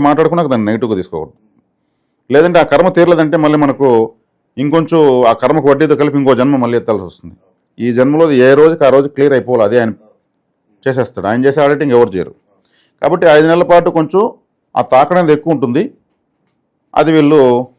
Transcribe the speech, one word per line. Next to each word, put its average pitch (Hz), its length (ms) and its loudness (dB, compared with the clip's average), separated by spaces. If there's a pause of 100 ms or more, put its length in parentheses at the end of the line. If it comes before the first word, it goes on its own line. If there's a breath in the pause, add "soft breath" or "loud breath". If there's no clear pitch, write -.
మాట్లాడుకున్నాక 151 480 -2
దాన్ని 107 160 -4
నెగిటివ్గా 110 300 -4
తీసుకోకూడదు. 80 340 -12 (1000)
లేదంటే 170 300 2
ఆ - 80 -8
కర్మ 170 240 2
తీరలేదంటే 170 480 0
మళ్ళీ 151 200 0
మనకు 135 240 -2 (760)
ఇంకొంచెం 160 360 -2 (300)
ఆ - 20 4 (120)
కర్మకు 135 260 0
వడ్డీతో 143 320 0
కలిపి 143 200 -2
ఇంకో 131 200 2
జన్మ 139 220 0
మళ్ళీ 117 160 -2
ఎత్తాల్సి 98 300 -6
వస్తుంది. - 240 -20 (520)
ఈ 123 120 -2
జన్మలో 147 340 0 (160)
ఏ - 20 6 (100)
రోజుకి 160 280 2
ఆ 127 80 2
రోజు 139 200 0
క్లియర్ 143 220 0
అయిపోవాలి, 117 300 -2
అదే 117 140 0
ఆయన 110 120 -4 (960)
చేసేస్తాడు. 117 420 -6
ఆయన 120 160 -2
చేసే 139 180 0
ఆడిటింగ్ 143 340 0
ఎవరు 110 180 2
చేయరు. 82 180 -8 (680)
కాబట్టి 175 240 0 (120)
ఐదు 156 140 4
నెలల 175 200 0
పాటు 175 260 2
కొంచెం 185 240 -2 (540)
ఆ 123 60 -2
తాకడం 151 480 0
ఎక్కువ 151 220 -2
ఉంటుంది. 135 420 -4 (1000)
అది 156 180 0
వీళ్ళు 143 540 2 (120)